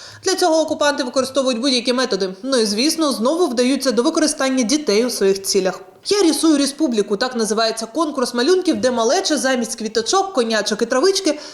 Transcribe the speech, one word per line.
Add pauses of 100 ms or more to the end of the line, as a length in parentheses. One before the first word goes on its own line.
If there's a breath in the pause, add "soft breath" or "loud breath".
(240 loud breath)
Для
цього
окупанти
використовують
будь-які
методи.
Ну
і,
звісно,
знову
вдаються
до
використання
дітей
у
своїх
цілях. (280)
«Я
рисую
республіку» —
так
називається
конкурс
малюнків,
де
малеча
замість
квіточок,
конячок
і
травички (160 loud breath)